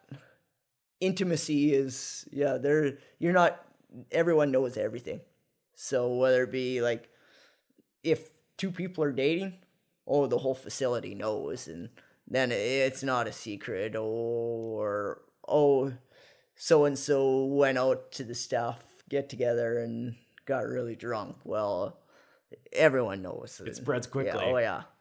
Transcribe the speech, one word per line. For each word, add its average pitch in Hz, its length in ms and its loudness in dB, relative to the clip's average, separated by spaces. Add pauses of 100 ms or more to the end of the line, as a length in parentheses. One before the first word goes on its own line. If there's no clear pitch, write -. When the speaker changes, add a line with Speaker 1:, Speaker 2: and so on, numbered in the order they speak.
(1000)
Speaker 1:
intimacy 165 760 2
is, - 560 -2
yeah, 139 280 0
there, 143 400 2 (200)
you're 170 140 2
not, 175 320 4 (480)
everyone 156 400 4
knows 127 240 2
everything. 110 440 -4 (540)
So 123 400 -2
whether 127 300 4
it 107 80 -6
be, 127 280 -2
like, 117 280 -2 (960)
if 156 260 0 (260)
two 190 140 -4
people 180 320 -6
are 143 100 2
dating, 170 420 0 (520)
oh, 143 220 2
the 123 100 0
whole 131 160 0
facility 117 640 -4
knows, 101 500 -4
and 82 220 -12 (400)
then 127 240 0
it's 131 500 0
not 127 240 0
a 107 60 -6
secret, 104 640 -6
or, 113 1300 -2 (260)
oh, 139 440 4 (600)
so-and-so 135 920 4
went 135 320 4
out 127 340 0
to 135 120 -10
the 117 100 -10
staff 117 500 -4 (240)
get-together 120 680 0
and 117 360 -4 (300)
got 127 220 -2
really 120 300 -4
drunk. 110 480 -6
Well, 101 540 -2 (720)
everyone 120 500 2
knows. - 420 -12
Speaker 2:
It - 120 -8
spreads 123 300 -2
Speaker 1:
Yeah, - 60 -18
Speaker 2:
quickly. 117 320 -2
Speaker 1:
oh, 127 140 2
yeah. 117 240 -2 (180)